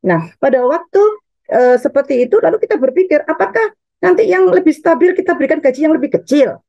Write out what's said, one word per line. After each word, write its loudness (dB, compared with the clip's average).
Nah, -2
pada 0
waktu, -2
eh, 2
seperti -2
itu, 0
lalu 0
kita -2
berpikir, 0
apakah -4
nanti 2
yang 2
lebih 0
stabil 0
kita -2
berikan -2
gaji 0
yang 2
lebih -4
kecil? -2